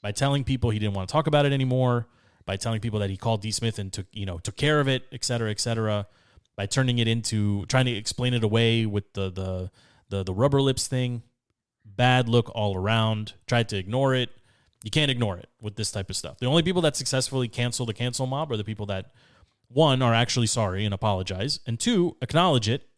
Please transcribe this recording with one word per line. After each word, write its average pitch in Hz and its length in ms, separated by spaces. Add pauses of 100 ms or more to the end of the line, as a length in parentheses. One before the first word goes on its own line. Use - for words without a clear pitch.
By 104 120
telling 139 320
people 120 240
he 107 100
didn't 104 140
wanna 95 140
talk 156 200
about 147 180
it 139 60
anymore, 127 560 (380)
by 98 100
telling 110 240
people 107 200
that 101 100
he 95 80
called 110 240
D 110 100
Smith 113 260
and 95 140
took, - 220
you 101 120
know, 87 140
took - 160
care 147 240
of 139 80
it, 131 240
et - 140
cetera, 117 260
et 101 80
cetera, 110 480 (480)
by 98 100
turning 123 340
it 113 80
into, 107 600
trying 131 180
to 123 60
explain 123 420
it 117 100
away 113 420
with 101 280
the, 95 160
the, 92 420 (360)
the, 98 160
the 92 100
rubber 139 280
lips 135 260
thing. 123 340 (640)
Bad 123 420
look 117 280
all 104 220
around. 110 560 (120)
Tried 117 240
to 104 80
ignore 127 380
it. 123 160 (520)
You 107 80
can't 147 200
ignore 113 260
it - 120 (120)
with 104 140
this 110 160
type 98 180
of 98 60
stuff. - 240
The 120 60
only 160 180
people 180 200
that 151 120
successfully 131 540
cancel 120 360
the 113 80
cancel 123 320
mob 139 280
are 110 40
the 107 60
people 107 220
that, 98 260 (560)
one, 131 340
are 120 120
actually 117 340
sorry 101 380
and 101 80
apologize, 98 720
and 117 100
two, 190 440
acknowledge 139 480
it 131 180 (100)